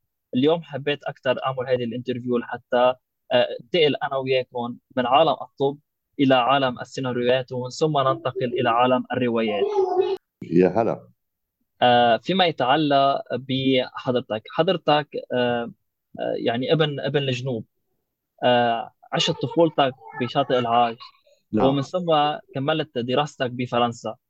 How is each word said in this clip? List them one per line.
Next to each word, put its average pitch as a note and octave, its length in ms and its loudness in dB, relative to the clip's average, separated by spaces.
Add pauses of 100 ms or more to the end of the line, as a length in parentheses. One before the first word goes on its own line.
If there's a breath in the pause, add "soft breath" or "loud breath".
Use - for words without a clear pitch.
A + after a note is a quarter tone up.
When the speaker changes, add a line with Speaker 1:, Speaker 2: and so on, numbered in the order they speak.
(340)
Speaker 1:
اليوم D#3 280 2
حبيت C#3+ 420 -6
أكتر B2+ 320 -4 (100)
أعمل C3 220 -4
هذه B2 160 0
الانترفيو A#2+ 540 -4
لحتى، B2 560 0 (380)
آه، B2 140 4 (140)
انتقل D3+ 360 2
أنا C#3 200 -6
وياكم B2+ 600 -2 (200)
من B2 100 0
عالم C#3+ 360 4
الطب C#3+ 360 -4 (420)
إلى C3+ 140 6
عالم B2+ 460 2
السيناريوهات، B2+ 720 -2
ومن B2+ 180 -8
ثم D#3 280 0
ننتقل B2+ 640 -2
إلى A#2+ 100 2
عالم B2 420 2
الروايات. A2+ 520 0 (800)
Speaker 2:
يا F2+ 260 4
هلا. G2 400 -2 (720)
Speaker 1:
آه، A#2+ 340 4
فيما F3+ 300 0
يتعلق C#3 760 2 (100)
بحضرتك، B2+ 1160 -2
حضرتك، D#3+ 580 0 (240)
آه، A#2+ 400 -2 (480)
آه، A#2 160 -4
يعني A#2+ 360 -2
ابن، D3+ 280 0
ابن C#3+ 180 -2
الجنوب. B2+ 460 -4 (800)
آه، A#2+ 480 0 (220)
عشت E3 180 -2
طفولتك D#3 640 0 (280)
بشاطئ C3+ 380 0
العاج، A#2 380 2 (560)
Speaker 2:
نعم. A2 140 4
Speaker 1:
ومن C#3 160 2
ثم D3+ 540 0 (180)
كملت D3 440 -4
دراستك B2+ 520 -2
بفرنسا. A#2+ 680 -2 (140)